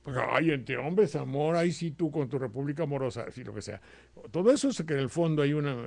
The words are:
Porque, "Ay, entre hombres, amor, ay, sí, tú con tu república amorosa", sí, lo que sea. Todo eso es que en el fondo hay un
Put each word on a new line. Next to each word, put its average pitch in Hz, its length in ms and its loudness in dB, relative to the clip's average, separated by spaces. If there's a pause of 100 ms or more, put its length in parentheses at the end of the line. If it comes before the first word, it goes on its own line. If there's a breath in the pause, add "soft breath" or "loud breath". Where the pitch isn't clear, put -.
Porque, 131 180 -2 (100)
"Ay, 151 200 4
entre 127 260 -2
hombres, 165 400 2
amor, 143 400 0
ay, 170 160 2
sí, 165 180 -4
tú 165 180 -2
con 147 200 -2
tu 135 100 -2
república 139 440 -4
amorosa", 135 460 -4
sí, 127 140 -14
lo 104 100 -10
que 104 80 -8
sea. 104 200 -10 (500 soft breath)
Todo 185 200 6
eso 277 180 4
es 220 140 -2
que 156 100 -4
en 139 60 2
el 131 100 0
fondo 160 320 2
hay 143 100 4
un 147 160 0 (200)